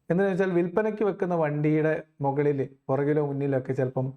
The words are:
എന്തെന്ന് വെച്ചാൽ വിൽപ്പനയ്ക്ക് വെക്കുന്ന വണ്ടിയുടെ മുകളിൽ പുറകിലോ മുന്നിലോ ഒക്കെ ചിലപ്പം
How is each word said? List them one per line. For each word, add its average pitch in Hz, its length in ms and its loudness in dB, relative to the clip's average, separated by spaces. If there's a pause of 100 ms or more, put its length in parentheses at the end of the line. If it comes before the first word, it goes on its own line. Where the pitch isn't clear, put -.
എന്തെന്ന് 190 220 2
വെച്ചാൽ 185 200 2
വിൽപ്പനയ്ക്ക് 185 520 0
വെക്കുന്ന 185 320 0
വണ്ടിയുടെ 151 680 0 (200)
മുകളിൽ 139 480 0 (180)
പുറകിലോ 143 400 0
മുന്നിലോ 139 300 -2
ഒക്കെ 131 160 -4
ചിലപ്പം 131 440 -2